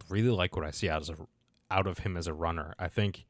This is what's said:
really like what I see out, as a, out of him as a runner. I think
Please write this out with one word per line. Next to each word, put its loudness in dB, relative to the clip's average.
really 4
like 2
what 0
I -4
see -2
out, 2
as -8
a, -8
out 4
of -2
him -2
as -2
a -2
runner. -2
I -2
think 0